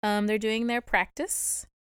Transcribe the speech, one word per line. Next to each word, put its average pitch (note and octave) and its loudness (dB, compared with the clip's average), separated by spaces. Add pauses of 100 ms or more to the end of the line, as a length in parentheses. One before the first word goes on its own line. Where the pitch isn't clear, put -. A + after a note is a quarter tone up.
Um, G#3 2
they're G#3+ 2
doing A3 0
their A#3+ 0
practice - -2 (160)